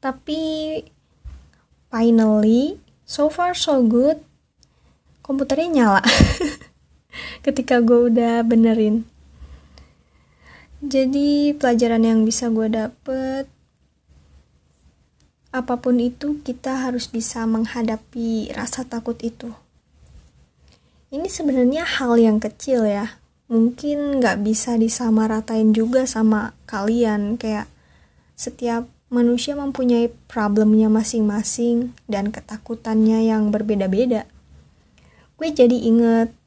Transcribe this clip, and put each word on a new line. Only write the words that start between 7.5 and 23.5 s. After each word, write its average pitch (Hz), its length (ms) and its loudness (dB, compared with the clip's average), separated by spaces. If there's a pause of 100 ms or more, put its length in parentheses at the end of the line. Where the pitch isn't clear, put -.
gue 240 320 4
udah 233 320 2
benerin. 226 640 2 (1800)
Jadi 285 720 0
pelajaran 233 480 2
yang 226 240 4
bisa 226 240 -2
gue 220 160 -2
dapet, 262 800 -6 (2000)
apapun 247 480 -2
itu, 294 400 -6
kita 262 400 -8
harus 247 240 -6
bisa 226 400 -6
menghadapi 226 1040 -4
rasa 240 320 -8
takut 233 400 -8
itu. 233 320 -10 (1500)
Ini 330 240 -6
sebenarnya 285 560 0
hal 240 320 0
yang 220 240 4
kecil 233 400 -2
ya, 208 320 -2 (320)
mungkin 277 720 -2